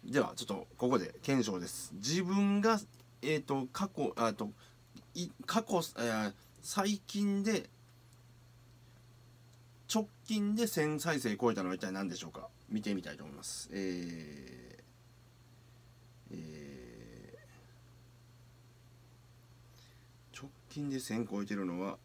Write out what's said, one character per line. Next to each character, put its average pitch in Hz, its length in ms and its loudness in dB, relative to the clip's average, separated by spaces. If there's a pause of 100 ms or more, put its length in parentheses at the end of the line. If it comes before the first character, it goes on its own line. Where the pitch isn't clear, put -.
で 131 160 2
は、 110 160 2
ち - 80 -8
ょ - 20 -8
っ - 20 -14
と - 200 -4 (100)
こ 127 120 4
こ 131 80 6
で 90 240 0
検 135 240 4
証 95 140 0
で 87 80 -4
す。 - 260 -10
自 135 300 0
分 202 380 6
が、 220 180 6 (420)
え 156 160 2
ー 147 40 0
と、 135 300 0
過 - 160 0
去、 - 280 0
あ 113 180 4
と、 208 180 -2 (640)
い-、 175 160 -4 (160)
過 226 160 4
去、 220 160 0 (200)
え - 120 -2
ー、 107 240 2 (300)
最 202 360 0
近 202 440 0
で、 208 260 2 (2250)
直 220 140 2 (180)
近 208 300 2
で 233 120 4
千 151 320 2
再 151 200 2
生 110 180 0
超 120 140 4
え 107 40 2
た 101 60 -2
の 92 80 0
は 92 60 0
一 90 40 -4
体 98 120 -2
何 98 160 -2
で 85 80 -4
し - 80 -8
ょ 82 60 -10
う - 20 -20
か。 - 180 -12 (200)
見 110 120 0
て 101 140 0
み 90 80 -4
た 76 100 -8
い - 40 -12
と 71 60 -12
思 76 80 -12
い 71 40 -14
ま - 80 -14
す。 - 280 -10
え 80 1120 -6 (1500)
ー、 - 40 -12
え 60 1000 -14 (3000)
ー、 - 60 -14
直 139 100 -12 (200)
近 147 200 -4
で 135 100 0
千 113 280 -2
超 101 140 -2
え 101 40 -2
て 104 100 -4
る 98 100 -2
の 87 160 -2
は 98 240 -2